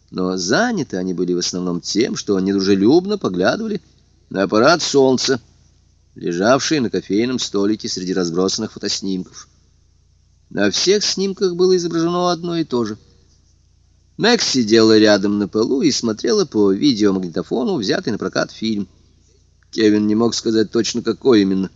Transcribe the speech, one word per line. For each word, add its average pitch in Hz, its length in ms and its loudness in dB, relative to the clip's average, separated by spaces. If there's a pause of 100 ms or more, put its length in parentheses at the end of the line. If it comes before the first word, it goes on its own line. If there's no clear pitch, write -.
(120)
Но 92 240 -2
заняты 139 640 -2
они 92 160 -4
были 87 180 -2
в 87 60 -2
основном 87 420 -4
тем, 120 340 -2
что 101 240 -4
недружелюбно 101 800 2
поглядывали 180 640 -2 (500)
на 95 140 -2
аппарат 127 380 2
солнца, 131 580 2 (760)
лежавший 104 640 0
на 110 100 -2
кофейном 113 480 -2
столике 104 500 -4
среди 92 260 -6
разбросанных 92 580 -2
фотоснимков. - 760 -8 (1000)
На 101 200 0
всех 196 340 0
снимках 190 500 -2
было 185 220 4
изображено 175 560 -2
одно 170 240 -6
и 165 80 -2
то 120 200 -2
же. 107 140 -8 (1160)
Мэг 220 240 2
сидела 110 560 4
рядом 104 420 4
на 101 80 0
полу 113 360 -2
и 160 100 2
смотрела 120 540 -2
по 104 260 2
видеомагнитофону 104 1040 -2
взятый 127 360 -4
на 98 60 -6
прокат - 320 -4
фильм. 104 380 -6 (840)
Кевин 107 360 2
не 107 80 0
мог 113 200 2
сказать 110 360 0
точно, 117 320 -2
какой 113 400 2
именно. 95 340 0